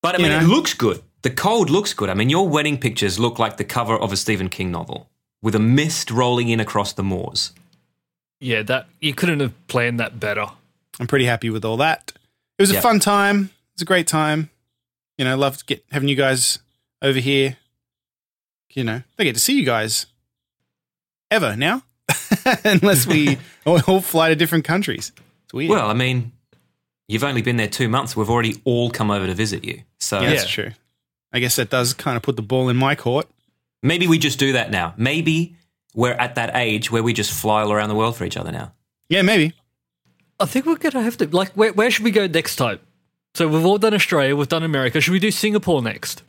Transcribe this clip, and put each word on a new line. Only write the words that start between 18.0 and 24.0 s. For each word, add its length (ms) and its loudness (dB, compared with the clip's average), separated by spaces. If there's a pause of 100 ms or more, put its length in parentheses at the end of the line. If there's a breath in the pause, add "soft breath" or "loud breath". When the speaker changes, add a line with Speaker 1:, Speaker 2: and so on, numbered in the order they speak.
Speaker 2:
You 140 -4
know, 180 -4 (140)
they 80 -2
get 100 0
to 60 -2
see 180 2
you 60 2
guys 420 -2 (1200)
ever 260 0
now, 260 0 (420)
<laughs> 400 0
unless 420 4
we 320 2 (140)
Speaker 1:
<laughs> 140 -8
Speaker 2:
all, 200 6
all 140 4